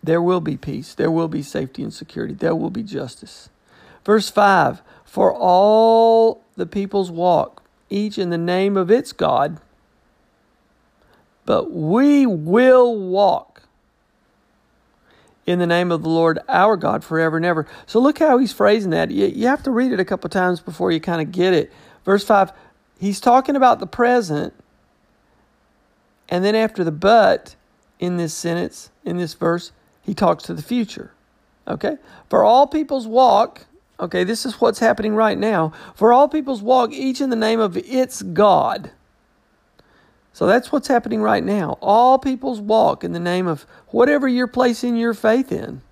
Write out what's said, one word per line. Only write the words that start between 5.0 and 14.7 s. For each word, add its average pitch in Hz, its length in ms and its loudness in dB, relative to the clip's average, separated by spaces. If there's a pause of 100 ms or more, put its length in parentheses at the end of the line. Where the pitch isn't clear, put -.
"For 190 260 0
all 226 1080 4 (120)
the 180 120 -8
peoples 196 440 -4
walk, 165 520 0 (260)
each 208 300 -6
in 185 100 -4
the 170 80 -4
name 185 400 -2
of 185 140 0
its 240 220 0
God, 151 460 -2 (1900)
but - 260 -2
we 254 540 2
will 240 680 4
walk 190 680 -2 (1800)